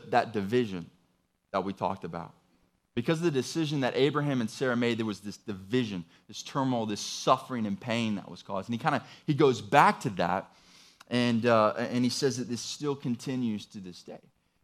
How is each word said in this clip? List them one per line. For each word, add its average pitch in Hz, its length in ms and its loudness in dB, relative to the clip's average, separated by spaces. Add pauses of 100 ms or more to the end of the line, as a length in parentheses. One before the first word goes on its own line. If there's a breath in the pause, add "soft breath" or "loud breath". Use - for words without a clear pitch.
(100)
that 117 220 2
division 101 560 -2 (640)
that 98 100 2
we 98 100 -4
talked 95 320 -4
about. 85 280 -8 (640)
Because 160 220 0
of 170 60 -2
the 175 60 2
decision 143 500 0
that 123 160 0
Abraham 143 440 2
and 110 100 -2
Sarah 127 260 0
made, 120 220 2
there 113 80 -2
was 104 140 -6
this 104 160 -12
division, 98 680 -4 (220 soft breath)
this - 160 -14
turmoil, 131 440 -2
this 104 140 -4
suffering 127 680 0
and 101 140 -4
pain 113 360 0
that - 120 -10
was 87 140 -16
caused. 98 260 -6
And 120 60 -2
he 113 80 -4
kinda, 147 200 0 (240 loud breath)
he 156 60 2
goes 131 300 4
back 156 380 6
to 131 100 -4
that, 92 420 -2 (560 loud breath)
and, 120 380 2
uh, 110 320 6
and 123 260 0
he 123 60 2
says 127 280 0
that 123 100 -6
this 117 120 -4
still 143 360 -4
continues 120 680 -4
to - 120 -16
this 90 240 -14
day. - 160 -18 (460)